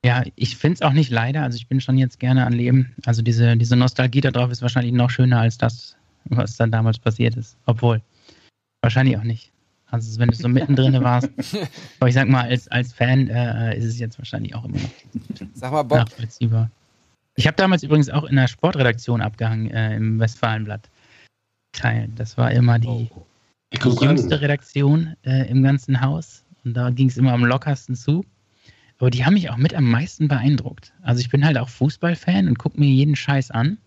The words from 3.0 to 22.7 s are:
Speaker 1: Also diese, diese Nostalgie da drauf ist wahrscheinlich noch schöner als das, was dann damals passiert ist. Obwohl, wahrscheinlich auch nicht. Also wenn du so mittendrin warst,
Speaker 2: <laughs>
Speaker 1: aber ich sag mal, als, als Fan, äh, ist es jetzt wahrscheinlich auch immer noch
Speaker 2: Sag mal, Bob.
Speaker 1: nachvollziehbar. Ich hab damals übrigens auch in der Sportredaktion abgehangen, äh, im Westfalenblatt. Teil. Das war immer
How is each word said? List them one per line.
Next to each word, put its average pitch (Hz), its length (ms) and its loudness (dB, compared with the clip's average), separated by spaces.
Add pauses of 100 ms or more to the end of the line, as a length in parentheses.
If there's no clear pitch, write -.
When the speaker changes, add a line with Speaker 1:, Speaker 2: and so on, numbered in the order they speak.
Speaker 1:
Also 117 160 0
diese, 117 340 4
diese 117 200 2
Nostalgie 127 440 2
da 135 120 2
drauf 123 180 0
ist 120 120 -8
wahrscheinlich 120 300 -2
noch 123 180 2
schöner 123 300 4
als 113 180 0
das, - 380 -4 (280)
was 113 320 -2
dann 113 160 0
damals 113 260 0
passiert 117 380 -2
ist. 117 200 -12 (100)
Obwohl, 113 360 2 (800)
wahrscheinlich 120 340 2
auch 107 60 -6
nicht. 113 300 -8 (380)
Also 113 280 -6
wenn 120 100 2
du 117 60 2
so 120 140 -4
mittendrin 131 560 2
warst, 123 260 0 (340)
Speaker 2:
<laughs> - 360 -16
Speaker 1:
aber 127 80 4
ich 123 60 2
sag 131 140 2
mal, 127 200 2
als, 127 200 -4
als 123 240 -4
Fan, 127 360 0
äh, 113 500 -2
ist 113 60 -4
es 113 160 -6
jetzt 113 180 -10
wahrscheinlich 107 360 -10
auch 113 100 -12
immer 98 140 -8
noch 98 120 -6 (640)
Speaker 2:
Sag 127 160 -12
mal, 151 140 -2
Bob. 123 140 2
Speaker 1:
nachvollziehbar. 113 720 -2 (640)
Ich - 100 0
hab 151 100 0
damals 190 280 2
übrigens 147 260 2
auch 151 140 -2
in 139 120 -2
der 127 120 4
Sportredaktion 120 720 0
abgehangen, 110 500 -4
äh, 110 240 -2
im 110 240 -2
Westfalenblatt. 110 720 -4 (840)
Teil. 113 440 -4
Das 113 200 -10
war 120 140 2
immer 120 300 4